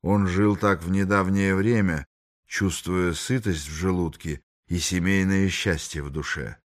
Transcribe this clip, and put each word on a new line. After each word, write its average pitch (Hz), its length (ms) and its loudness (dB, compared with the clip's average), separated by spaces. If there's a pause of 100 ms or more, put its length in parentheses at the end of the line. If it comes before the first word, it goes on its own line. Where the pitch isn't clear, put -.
Он 98 260 2
жил 101 280 4
так 95 280 2
в 85 60 -6
недавнее 98 640 2
время, 98 500 0 (420)
чувствуя 90 640 -2
сытость 87 540 -4
в 76 40 -10
желудке 82 720 -2 (260)
и 87 120 -2
семейное 95 720 2
счастье 80 520 -4
в 71 80 -8
душе. 69 480 -8 (140)